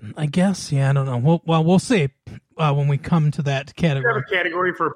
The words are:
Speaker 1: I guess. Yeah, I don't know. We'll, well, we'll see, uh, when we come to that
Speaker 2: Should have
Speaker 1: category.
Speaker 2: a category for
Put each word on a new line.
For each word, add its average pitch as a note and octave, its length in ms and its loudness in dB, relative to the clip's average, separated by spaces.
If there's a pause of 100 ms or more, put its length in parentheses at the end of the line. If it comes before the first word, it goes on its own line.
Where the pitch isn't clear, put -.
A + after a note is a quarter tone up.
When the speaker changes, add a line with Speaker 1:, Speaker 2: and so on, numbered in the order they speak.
(180)
Speaker 1:
I D3+ 80 -2
guess. F3+ 460 0
Yeah, C3+ 180 2
I C#3 40 2
don't C#3 120 0
know. B2+ 120 -4
We'll, D#3+ 280 2
well, E3 180 2
we'll F3 160 4
see, E3 300 0 (480)
uh, D3+ 160 0
when C#3+ 140 0
we C#3+ 100 2
come D3+ 340 0
to E3 120 -6
that C#3 340 -4
Speaker 2:
Should - 80 -2
have D3+ 100 2
Speaker 1:
category. C3+ 320 0
Speaker 2:
a - 80 -6
category F3+ 380 0
for D#3 220 -2